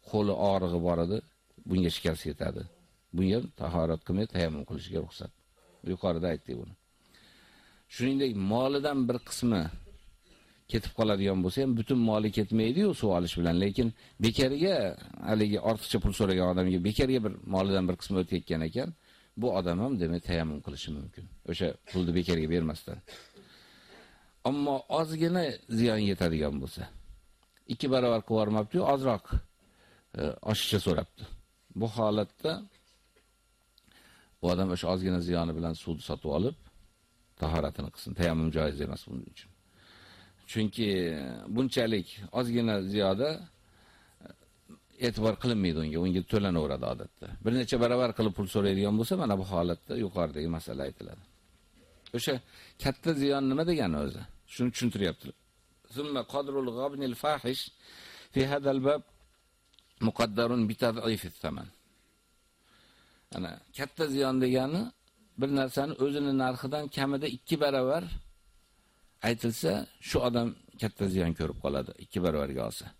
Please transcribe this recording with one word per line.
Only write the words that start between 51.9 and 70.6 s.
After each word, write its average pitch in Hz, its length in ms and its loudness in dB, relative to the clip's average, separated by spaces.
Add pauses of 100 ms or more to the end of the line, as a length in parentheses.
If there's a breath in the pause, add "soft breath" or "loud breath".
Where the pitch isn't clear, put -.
O'sha 120 260 -2 (460 loud breath)
katta 139 340 -2
ziyon 139 320 2
nima 139 200 2
degani 123 320 0
o'zi? 71 240 -4 (240)
Shuni 123 260 -2
tushuntiryaptilar. 98 640 -2 (540)
"Zumma 139 340 -4
qadrul 139 480 -2
ghabnil 135 440 -4
fahish 135 480 -2 (640 loud breath)
fi 135 140 0
hadal 139 360 2
bab 139 220 2 (1000)
muqaddarun 117 640 2
bi 107 80 -2
tad'ifit 113 600 0
thaman." 76 320 -8 (1600 soft breath)
Ana, 87 200 -8 (180)
katta 143 380 -4
ziyon 135 340 2
degani 131 400 2 (560)
bir 135 120 0
narsani 139 440 0
o'zini 143 420 0
narxidan 131 520 -2
kamida 139 400 -2
ikki 123 320 -2
baravar 139 440 2 (1160 soft breath)
aytilsa, 117 500 0 (260)
shu - 220 2
odam 120 280 8 (280)